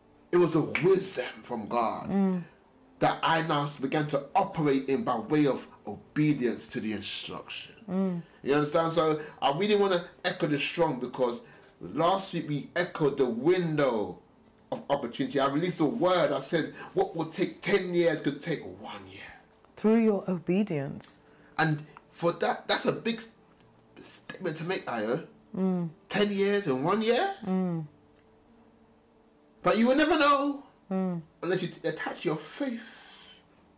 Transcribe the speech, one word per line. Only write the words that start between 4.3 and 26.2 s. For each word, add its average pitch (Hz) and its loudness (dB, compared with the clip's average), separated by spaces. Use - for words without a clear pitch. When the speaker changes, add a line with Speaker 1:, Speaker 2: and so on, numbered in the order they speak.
Speaker 1:
operate 147 2
in 127 0
by 123 0
way 147 2
of 123 0
obedience 123 0
to 123 -8
the 107 -4
instruction. - -10
Speaker 2:
Mm. 185 -2
Speaker 1:
You 135 0
understand? 156 2
So 156 2
I 143 4
really 208 4
wanna 190 2
echo 180 -2
this 147 0
strong 156 0
because 120 -2
last 165 0
week 165 -6
we 147 -4
echoed 170 0
the 135 4
window 131 0
of 117 -6
opportunity. 139 -2
I 135 4
released 160 0
a 160 4
word. 147 2
I - -2
said, - -2
"What 190 0
will 165 -4
take - -4
ten 185 0
years 165 2
could 143 -2
take 156 -4
one 101 -14
year." 95 -16
Speaker 2:
Through 220 4
your 214 4
obedience. 175 -2
Speaker 1:
And 156 0
for 170 0
that, - -2
that's - -2
a 233 2
big 226 -4
s-, - -14
statement - -10
to 160 -10
make, 185 -6
Ayo. 120 -2
Speaker 2:
Mm. 185 0
Speaker 1:
Ten 208 0